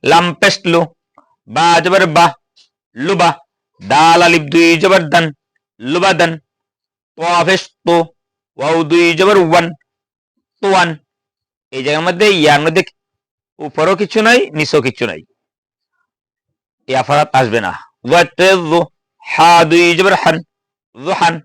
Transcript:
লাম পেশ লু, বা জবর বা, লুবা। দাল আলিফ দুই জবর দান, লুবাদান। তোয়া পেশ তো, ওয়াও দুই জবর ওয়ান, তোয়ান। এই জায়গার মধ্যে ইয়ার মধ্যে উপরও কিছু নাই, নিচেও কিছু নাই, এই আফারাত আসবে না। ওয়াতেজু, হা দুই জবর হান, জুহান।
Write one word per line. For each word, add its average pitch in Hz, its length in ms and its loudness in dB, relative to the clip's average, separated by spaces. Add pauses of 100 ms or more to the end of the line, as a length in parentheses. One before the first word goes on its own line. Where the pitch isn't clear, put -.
লাম 170 220 2 (140)
পেশ 196 160 0 (160)
লু, 170 100 2 (680)
বা 113 160 -2 (180)
জবর 185 200 2 (120)
বা, 170 100 4 (720)
লুবা। 170 340 -2 (520)
দাল 156 460 2
আলিফ 170 240 0
দুই 165 180 2 (120)
জবর 190 200 2 (100)
দান, 165 140 2 (560)
লুবাদান। 170 500 -2 (880)
তোয়া 170 300 -2
পেশ 175 160 -2 (220)
তো, 170 120 2 (640)
ওয়াও 156 180 -2 (120)
দুই 170 160 2 (140)
জবর 202 220 2
ওয়ান, 170 240 2 (960)
তোয়ান। 185 280 0 (840)
এই 131 100 -10
জায়গার 151 240 -4
মধ্যে 180 180 -2 (160)
ইয়ার 147 240 2
মধ্যে 165 160 -2 (760)
উপরও 156 420 -4
কিছু 208 260 -4
নাই, 240 120 4 (180)
নিচেও 135 300 -2
কিছু 120 220 -8
নাই, 78 120 -14 (1700)
এই 127 120 -4
আফারাত 147 280 0 (100)
আসবে 117 260 0
না। 90 60 -6 (380)
ওয়াতেজু, 175 680 0 (440)
হা 165 280 2 (180)
দুই 170 160 2 (120)
জবর 185 240 0
হান, 165 140 0 (600)
জুহান। 170 500 -4